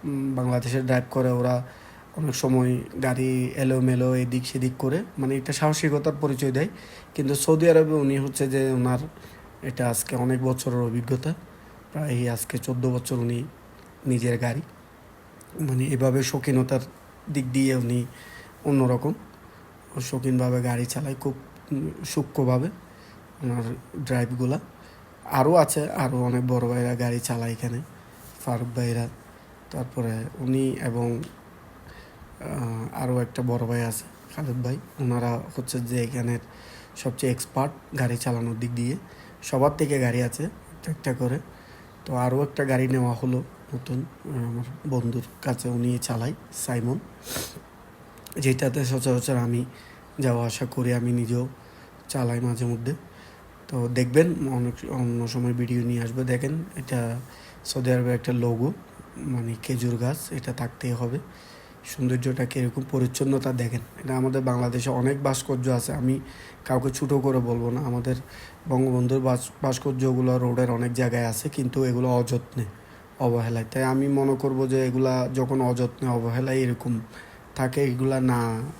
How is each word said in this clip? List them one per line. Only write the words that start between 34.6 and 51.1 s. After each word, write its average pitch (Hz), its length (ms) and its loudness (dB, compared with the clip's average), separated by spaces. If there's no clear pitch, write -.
ভাই, 127 140 -2
ওনারা 120 420 0
হচ্ছে 127 240 -4
যে 120 220 -2
এখানের 120 360 -2
সবচেয়ে 127 360 -2
এক্সপার্ট - 640 -4
গাড়ি 120 180 0
চালানোর 117 440 -2
দিক 120 140 -2
দিয়ে। 120 220 -2
সবার 143 340 2
থেকে 143 240 2
গাড়ি 123 220 2
আছে 123 220 -2
একটা - 460 -10
একটা 135 240 -2
করে। 127 240 0
তো 127 120 -4
আরও 127 260 2
একটা 143 220 -2
গাড়ি 131 240 2
নেওয়া 123 260 2
হলো 127 280 0
নতুন, 127 300 -4
আহ, - 340 -10
আমার 120 260 -4
বন্ধুর 117 340 0
কাছে, 127 260 -4
উনি 120 340 0
চালায়, 120 300 -2
সাইমন, 120 460 -2
যেটাতে 131 480 2
সচরাচর 127 520 0
আমি 120 280 0
যাওয়া 120 260 2
আসা 117 200 -4
করি, 123 280 0
আমি 120 180 0